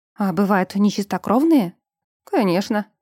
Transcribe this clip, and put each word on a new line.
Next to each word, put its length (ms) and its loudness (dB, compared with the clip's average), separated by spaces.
«А 160 -4
бывают 420 0
нечистокровные?» 1000 0
«Конечно», — 600 -2